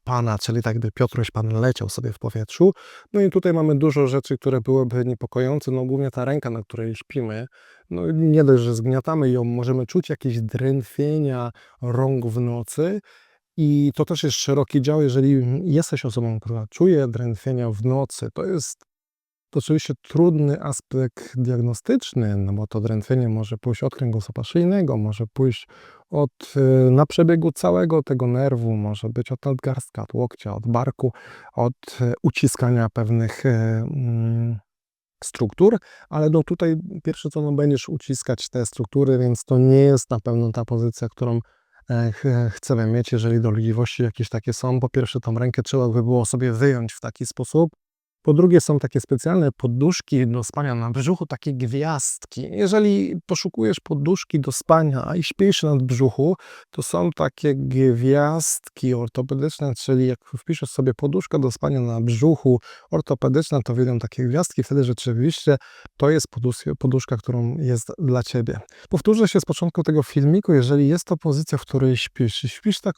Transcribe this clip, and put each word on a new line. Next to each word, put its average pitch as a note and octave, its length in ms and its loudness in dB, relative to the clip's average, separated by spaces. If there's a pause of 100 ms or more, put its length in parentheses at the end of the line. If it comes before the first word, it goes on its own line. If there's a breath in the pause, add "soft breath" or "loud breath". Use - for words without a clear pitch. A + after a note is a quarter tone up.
Pana, A#2+ 340 -2
czyli A#2 240 -2
tak, A2+ 180 -2
gdy A2+ 120 -4
Piotruś - 400 -2
Pan A2 180 -4
leciał A2 400 0
sobie A#2 240 -6
w - 60 -16
powietrzu. A#2 520 2 (420 loud breath)
No G3+ 80 2
i G3 80 2
tutaj F3 240 2
mamy D#3 240 2
dużo C#3+ 300 2
rzeczy, C3 300 -2
które C3 240 0
byłyby B2 440 0
niepokojące. B2+ 680 -4
No, B2+ 140 -2
głównie C3+ 260 -2
ta B2+ 140 -4
ręka, C3+ 240 -2
na A2+ 120 -6
której A2+ 340 -8
śpimy. A2+ 500 -8 (440 soft breath)
No, D#3+ 220 -4
nie D#3 320 4
dość, C3 200 6
że A#2+ 120 0
zgniatamy C3 560 0
ją, B2 120 0
możemy A#2+ 420 -2
czuć - 240 -2
jakieś B2 320 -4
drętwienia C3+ 1080 -2 (300 soft breath)
rąk B2 440 0
w A#2 140 -2
nocy. B2 600 -2 (580 soft breath)
I D3 380 2
to D#3 100 0
też - 180 -2
jest D3 140 -2
szeroki C#3 440 0
dział, D3+ 200 2
jeżeli C3+ 640 2
jesteś D#3 420 0
osobą, A2+ 340 -4
która A2 300 -6
czuje D#3+ 380 2
drętwienia A#2+ 640 -4
w G#2+ 140 -6
nocy. B2+ 480 -4
To - 120 -6
jest F#3+ 400 -6 (720)
oczywiście D3+ 440 -2
trudny D3+ 600 2
aspekt - 760 -6
diagnostyczny, A#2+ 1000 0
no G2 160 -2
bo G#2+ 140 -4
to A2 140 -4
drętwienie A2+ 480 -2
może A2 280 -4
pójść - 260 -4
od C#3 120 -4
kręgosłupa A#2 480 -4
szyjnego, E3+ 540 0
może G#2+ 360 -4
pójść C3 340 -2 (420 loud breath)
od, - 440 -4 (340)
y, B2+ 40 6
na C#3 140 6
przebiegu E3 460 2
całego F3 520 2
tego B2+ 240 -2
nerwu, B2 480 0
może G#2+ 340 -4
być A#2+ 220 -6
od - 140 -8
nadgarstka, C3 560 -4
od - 120 -10
łokcia, A#2 420 -6
od A2 120 -6
barku, A#2+ 440 0 (420 loud breath)
od, A#2+ 200 0 (280)
y, A#2+ 120 0 (100)
uciskania B2 680 2
pewnych, A2+ 520 -2
y, C3+ 40 4
mm, A#2 1080 -2 (680)
struktur, - 540 2 (320 loud breath)
ale D3+ 200 2
no D#3 140 4
tutaj E3+ 320 0 (280)
pierwsze D#3 260 -6
co, D3+ 120 -4
no D3 100 -2
będziesz C#3+ 380 2
uciskać - 600 -6
te A#2+ 160 -4
struktury, C3 520 0
więc B2 260 0
to C3 140 2
nie C3 240 8
jest C#3 280 4
na A#2 100 -2
pewno A#2 320 -2
ta A2+ 140 -6
pozycja, A#2 440 -4
którą, A#2+ 300 -2 (500 soft breath)
e, A#2 220 0
ch-, A#2+ 380 0
chcemy A2+ 380 -2
mieć, A#2 240 0
jeżeli A#2 300 2
dolegliwości A2+ 640 0
jakieś A#2 260 -4
takie A#2 240 -4
są. B2+ 260 -2
Po B2 100 -2
pierwsze, B2 300 -2
tą A2+ 200 -2
rękę B2 240 -2
trzeba B2+ 260 0
by A2+ 140 2
było A#2+ 220 2
sobie B2 260 -2
wyjąć A#2+ 420 2
w - 60 -20
taki A#2+ 260 -10
sposób. D#3 440 0 (560)
Po D#3 80 6
drugie, F3 280 6
są D3 180 0
takie C3 200 -2
specjalne D#3 580 0
poduszki B2+ 720 0
do A#2+ 160 -2
spania C#3 320 -4
na A#2 160 -4
brzuchu, C3+ 340 -2
takie C#3+ 280 -8
gwiazdki. C3+ 880 -6
Jeżeli G3+ 720 0 (100)
poszukujesz G3+ 540 -2
poduszki D#3 600 -2
do C3+ 120 -4
spania D#3 640 0
i F3 80 -2
śpisz - 400 0
na D3+ 120 2
brzuchu, C3 600 2 (340 loud breath)
to - 140 -10
są F3 320 -2
takie D3 400 0
gwiazdki C3+ 1400 0
ortopedyczne, C3+ 840 -4
czyli B2+ 320 2
jak B2 120 -2 (180)
wpiszesz D#3 320 -6
sobie B2+ 240 0
poduszka - 460 -2
do C3 120 0
spania C#3 300 -2
na A#2 200 -2
brzuchu B2 580 4 (320 loud breath)
ortopedyczna, C#3+ 720 0
to A#2+ 120 -4
wyjdą B2 260 0
takie A#2 240 -6
gwiazdki. C3+ 400 -2
Wtedy C#3 200 2
rzeczywiście B2 720 0 (400 loud breath)
to C#3+ 120 2
jest D#3 200 2
podus-, B2 500 -4
poduszka, B2+ 380 0
którą A#2+ 400 -4
jest B2 420 -2
dla B2 240 0
ciebie. A#2+ 360 -4 (300 loud breath)
Powtórzę G#3+ 380 2
się F#3 120 2
z C#3+ 60 0
początku E3+ 380 -2
tego D3+ 200 2
filmiku, D#3+ 500 2
jeżeli C#3 340 4
jest E3+ 160 0
to F3 140 -2
pozycja, D3+ 400 -2
w - 40 -6
której C3 360 0
śpisz, - 460 -4
i B2+ 60 -6
śpisz - 320 -2
tak G3 160 -4